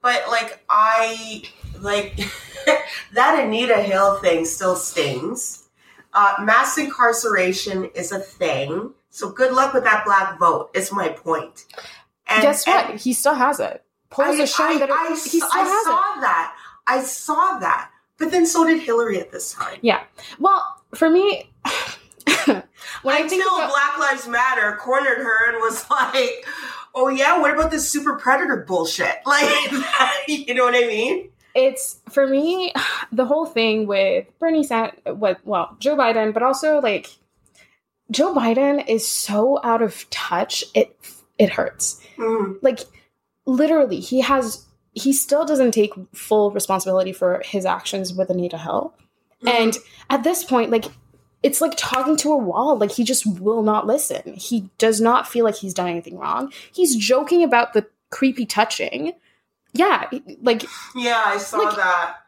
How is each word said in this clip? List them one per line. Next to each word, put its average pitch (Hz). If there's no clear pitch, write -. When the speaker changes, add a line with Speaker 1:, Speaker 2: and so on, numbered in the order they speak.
Speaker 1:
but, 240
like, 233
I, 220
like, 202
<laughs> -
that 294
Anita 220
Hill 196
thing 170
still 185
stings. 156
Uh, 202
mass 214
incarceration 202
is 175
a 190
thing. 160
So 196
good 254
luck 262
with 247
that 214
black 185
vote, -
is 190
my 190
point. -
And, 220
Speaker 2:
Guess -
what? -
Speaker 1:
and 214
Speaker 2:
He 254
still 285
has 269
it. -
Polls 285
Speaker 1:
I, 294
Speaker 2:
are 277
showing 320
Speaker 1:
I, 277
Speaker 2:
that 277
it, 277
Speaker 1:
I 330
Speaker 2:
he 320
Speaker 1:
s-, -
Speaker 2:
still 330
Speaker 1:
I 349
Speaker 2:
has 392
Speaker 1:
saw -
Speaker 2:
it. -
Speaker 1:
that. 196
I 262
saw 349
that. 165
But 330
then 349
so 330
did 330
Hillary 226
at -
this -
time. -
Speaker 2:
Yeah. 233
Well, 370
for 320
me, 381
<laughs> -
when 269
I 311
think 370
Speaker 1:
Until 381
Speaker 2:
about 311
Speaker 1:
Black 285
Lives 262
Matter 240
cornered 262
her 226
and 226
was 226
<laughs> -
like, 254
"Oh 269
yeah, 277
what 294
about 320
this 311
super -
predator 262
bullshit?" 175
<laughs> -
Like, 285
you 277
know 254
what 240
I 240
mean? 240
Speaker 2:
It's, 262
for 277
me, 330
<sighs> -
the 247
whole 311
thing 220
with 196
Bernie 320
San-, 226
what, 196
well, 190
Joe 294
Biden, 226
but 220
also, 294
like, 214
Joe 330
Biden 269
is 226
so 220
out 233
of -
touch. -
It, -
it 208
hurts. -
Speaker 1:
Mm. 220
Speaker 2:
Like, 254
literally, 262
he 254
has, 247
he 269
still 285
doesn't 262
take 208
full 208
responsibility 190
for 180
his 185
actions 180
with 185
Anita 175
Hill. 170
Speaker 1:
Mm-hmm. 240
Speaker 2:
And 226
at 262
this 339
point, 233
like, 226
it's 277
like 320
talking 269
to 294
a 294
wall. 233
Like, 202
he 240
just 240
will 214
not 214
listen. 277
He 196
does 220
not 233
feel 233
like 214
he's 190
done 180
anything 170
wrong. 240
He's 302
joking 269
about 240
the 208
creepy 262
touching. 262
Yeah, 330
like 233
Speaker 1:
Yeah, 240
I 202
saw 214
Speaker 2:
like 208
Speaker 1:
that. 180